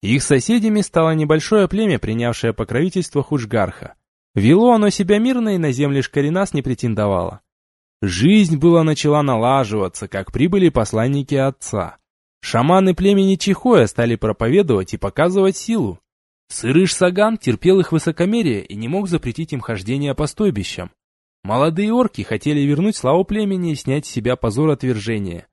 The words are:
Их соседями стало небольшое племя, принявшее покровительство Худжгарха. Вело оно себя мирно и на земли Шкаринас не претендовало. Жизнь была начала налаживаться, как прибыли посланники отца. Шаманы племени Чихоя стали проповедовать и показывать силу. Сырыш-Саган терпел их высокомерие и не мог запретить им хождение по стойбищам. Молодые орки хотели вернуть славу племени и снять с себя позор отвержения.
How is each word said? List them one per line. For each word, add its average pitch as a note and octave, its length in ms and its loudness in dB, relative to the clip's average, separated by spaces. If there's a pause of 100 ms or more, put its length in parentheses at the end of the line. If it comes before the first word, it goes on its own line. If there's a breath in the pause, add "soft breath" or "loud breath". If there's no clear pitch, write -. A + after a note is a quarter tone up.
Их B2 200 0
соседями G#3 580 2
стало D#3+ 340 0
небольшое D#3 540 2
племя, G3 300 0
принявшее A#2 540 -2
покровительство D3+ 720 -2
Худжгарха. A2 720 -4 (400)
Вело F3 380 6
оно G#3 180 4
себя G3+ 280 0
мирно A#3 360 0
и F#3 40 0
на D#3 140 0
земли C#3 300 0
Шкаринас D#3+ 520 -2
не C#3+ 80 -2
претендовало. G#2 800 -2 (600)
Жизнь D#3 540 4
была E3+ 260 4
начала D3+ 400 0
налаживаться, A2 840 -2
как G2 240 -8
прибыли F3 380 2
посланники C3 680 -2
отца. C3+ 600 -4 (440)
Шаманы F3+ 520 2
племени F#3+ 420 2
Чихоя F#3+ 500 2
стали A#2 300 0
проповедовать A2+ 760 0
и G#2+ 60 -8
показывать F#3 580 0
силу. D3+ 440 -4 (500)
Сырыш-Саган F3+ 880 0
терпел F3+ 400 2
их E3+ 140 0
высокомерие E3 720 0
и - 100 -14
не A2 140 -8
мог F#3+ 200 -4
запретить D#3 440 -4
им C3+ 80 -6
хождение A#2+ 540 -6
по D3+ 120 -4
стойбищам. G2+ 640 -4 (540)
Молодые D#3+ 480 0
орки A#3 300 0
хотели C#3+ 380 -2
вернуть D3 360 0
славу D#3 280 0
племени G3 480 -2
и C#3+ 40 -4
снять C#3 300 -4
с - 40 -16
себя B2 240 -2
позор B2 360 -2
отвержения. G#2+ 840 -4